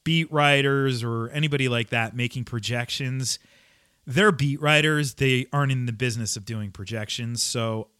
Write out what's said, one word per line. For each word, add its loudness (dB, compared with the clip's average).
beat 2
writers 4
or -4
anybody 0
like 0
that -2
making -4
projections, -4
they're 4
beat 0
writers. 2
They 2
aren't 2
in -2
the -4
business -4
of -12
doing -8
projections. -6
So -4